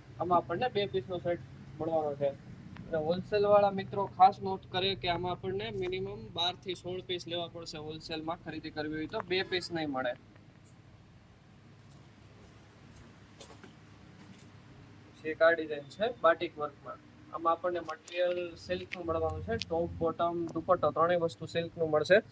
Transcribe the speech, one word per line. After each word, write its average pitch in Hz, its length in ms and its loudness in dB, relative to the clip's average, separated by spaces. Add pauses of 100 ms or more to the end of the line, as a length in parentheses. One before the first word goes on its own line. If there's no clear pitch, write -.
(160)
આમાં 175 240 2
આપણને 175 360 -2
બે 202 60 2 (120)
પીસનો 185 260 -4
સેટ 175 220 -2 (380)
મળવાનો 156 420 0
છે 143 80 2 (580)
અને 165 180 0
હોલસેલ 185 460 0
વાળા 202 260 8
મિત્રો 196 260 2 (140)
ખાસ 196 180 12 (100)
નોટ 190 180 -4 (100)
કરે 185 220 4
કે 180 140 -6
આમાં 175 240 0
આપણને 190 320 -4 (140)
મિનિમમ 190 420 -4 (140)
બાર 175 180 0 (100)
થી 185 180 -6
સોળ 180 260 -6
પીસ 180 200 -4
લેવા 170 260 -4
પડશે. 170 240 -10 (100)
હોલસેલમાં 160 560 -6
ખરીદી 156 320 -10
કરવી 156 240 -4
હોય 156 140 -6
તો 220 60 -2 (100)
બે 185 140 2
પીસ 180 280 -4
નહીં 160 200 -2
મળે. 127 220 -2 (4000)
પછી - 280 -8
એક 156 80 2
આ 165 120 10
ડિઝાઇન 147 420 -4
છે 208 100 0 (160)
બાટિક 165 380 4
વર્કમાં. 143 400 -8 (340)
આમાં 165 200 2
આપણને 175 280 -2
મટીરિયલ 175 560 -2 (280)
સિલ્કનું 180 420 -6
મળવાનું 160 400 -2
છે. 226 100 -2
ટોપ, 170 320 -4 (100)
બોટમ, 170 360 0 (180)
દુપટ્ટો 160 380 2
ત્રણેય 170 320 2
વસ્તુ 165 240 -4
સિલ્કનું 165 460 -4
મળશે 151 240 6 (140)